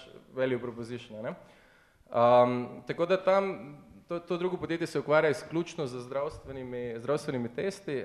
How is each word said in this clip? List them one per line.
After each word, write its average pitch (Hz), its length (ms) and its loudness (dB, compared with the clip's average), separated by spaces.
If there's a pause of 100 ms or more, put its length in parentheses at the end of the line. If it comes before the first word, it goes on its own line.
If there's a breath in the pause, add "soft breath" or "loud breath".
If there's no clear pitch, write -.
(340)
value 131 280 2
proposition, 117 580 -10
a 120 100 -8
ne. 180 60 -8 (760 soft breath)
Am, 123 800 6
tako 160 200 -2
da 185 120 4
tam 180 560 0 (300)
to, 170 120 -6
to 175 180 -4
drugo 180 200 0
podjetje 160 300 -2
se 147 120 -2
ukvarja 151 300 6
izključno 160 580 -2
z 123 200 -8
zdravstvenimi, 127 920 -6
zdravstvenimi 131 540 -2
testi, 135 520 -4